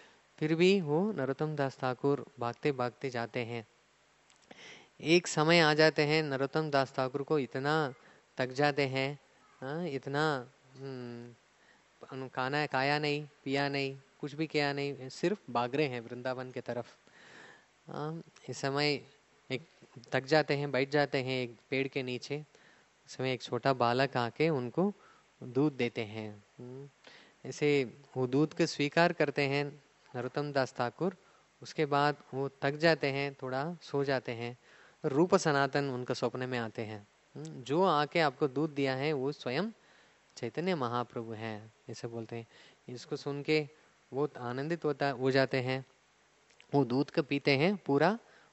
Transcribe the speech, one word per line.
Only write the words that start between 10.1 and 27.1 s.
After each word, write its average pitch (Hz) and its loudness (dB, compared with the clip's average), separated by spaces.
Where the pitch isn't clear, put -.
हम्म, 120 -12
अनु-, 131 -10
खाना 139 0
खाया 139 0
नहीं, 147 -2
पिया 139 0
नहीं, 135 -4
कुछ 147 -8
भी 151 -4
किया 143 0
नहीं, 139 -6
सिर्फ 180 -2
भाग 120 -2
रहे 147 2
हैं 123 -6
वृंदावन 123 -8
के 123 -8
तरफ। 120 -8
हाँ, 156 -8
इस 127 -10
समय 139 0
एक 131 -6
थक 131 0
जाते 151 4
हैं, 143 -2
बैठ 135 0
जाते 143 2
हैं 127 -2
एक 120 -8
पेड़ 135 0
के 135 -6
नीचे। 127 -8
उस - -20
समय 131 -2
एक 120 -4
छोटा 131 0
बालक 127 2
आके 123 0
उनको 156 0
दूध 131 2
देते 120 -2
हैं। 107 -10
हम्म, 131 -14